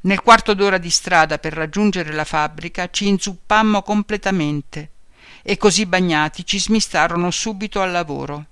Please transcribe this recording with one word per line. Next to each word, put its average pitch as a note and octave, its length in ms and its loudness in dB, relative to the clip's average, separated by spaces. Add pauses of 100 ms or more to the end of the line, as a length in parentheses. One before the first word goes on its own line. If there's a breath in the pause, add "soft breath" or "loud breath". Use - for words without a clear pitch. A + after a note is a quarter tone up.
Nel F#3+ 200 2
quarto A3+ 340 6
d'ora G3 240 2
di E3+ 100 -8
strada D#3+ 480 2
per D#3 160 -6
raggiungere E3 600 -2
la D#3 120 -2
fabbrica D#3 640 -4
ci - 180 -2
inzuppammo G3+ 760 0
completamente F#3+ 1040 -4 (540 loud breath)
e G3 140 -2
così G#3 280 2
bagnati F3 580 0
ci G3 160 -4
smistarono F3 680 0
subito G#3 500 -6
al F#3 120 0
lavoro. D3 600 -6